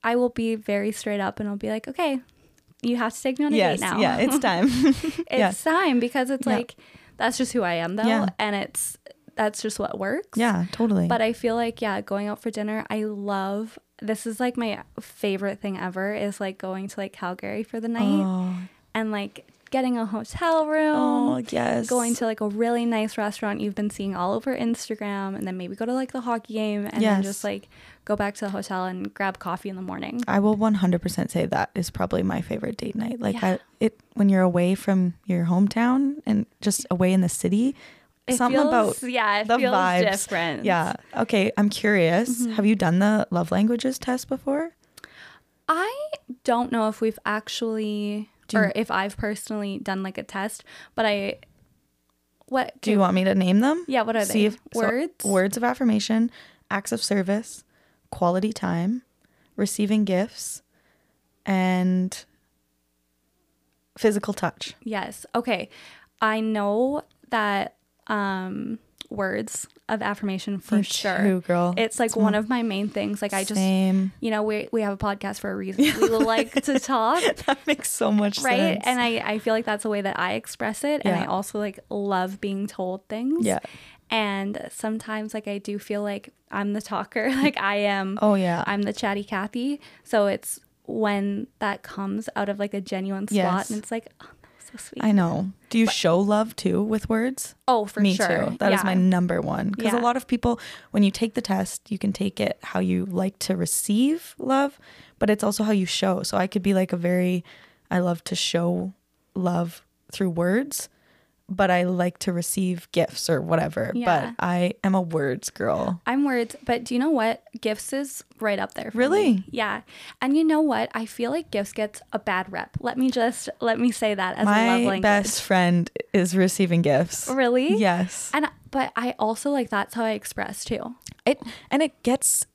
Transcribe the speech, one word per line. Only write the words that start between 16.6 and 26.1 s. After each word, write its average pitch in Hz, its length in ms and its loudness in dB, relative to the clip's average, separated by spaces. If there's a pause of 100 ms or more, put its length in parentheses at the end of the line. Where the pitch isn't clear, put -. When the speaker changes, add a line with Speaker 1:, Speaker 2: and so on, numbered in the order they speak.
Speaker 1:
to, - 120 -12
like, 190 120 -8
Calgary 202 500 -8
for 226 160 -8
the 226 100 -6
night 233 140 -2 (240)
Speaker 2:
Oh. 185 260 -2 (420)
Speaker 1:
and, 220 180 -2
like, 202 340 -8 (260)
getting 254 260 0
a 226 80 -2
hotel 311 640 0
room, 311 280 4
Speaker 2:
Oh, 294 520 2
yes. - 400 0
Speaker 1:
going 240 280 2
to, - 100 -2
like, 220 140 -2
a 214 80 0
really 233 380 0
nice 220 320 -2
restaurant 208 420 -4
you've 208 140 -4
been 208 160 -2
seeing 196 240 -6
all 180 200 -2
over 247 220 -2
Instagram, 202 800 -4
and 202 120 -8
then 185 100 -6
maybe 185 180 -8
go 226 100 -6
to, 240 80 -2
like, 262 200 -4